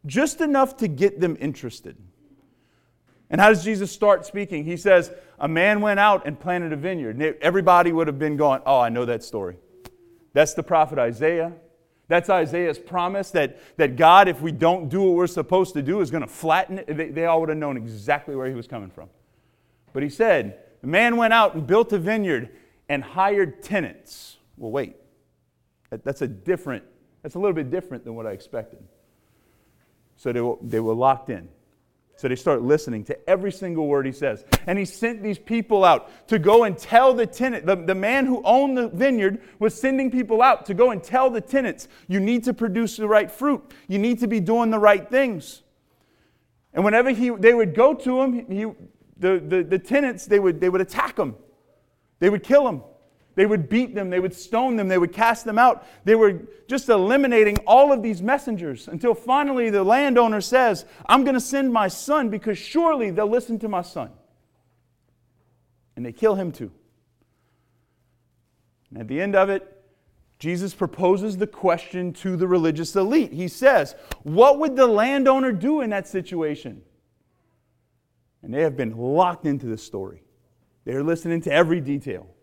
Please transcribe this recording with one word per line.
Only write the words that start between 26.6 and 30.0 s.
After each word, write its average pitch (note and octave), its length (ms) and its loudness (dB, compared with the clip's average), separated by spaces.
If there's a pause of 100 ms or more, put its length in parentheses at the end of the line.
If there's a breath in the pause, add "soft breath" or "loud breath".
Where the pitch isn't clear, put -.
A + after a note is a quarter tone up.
that's D3 100 -14
a F3 60 -10
little G3 160 0
bit C3+ 160 -6
different E3+ 320 -10
than A2+ 100 -14
what A2+ 140 -12
I G#2 40 -8
expected. - 520 -14 (1300)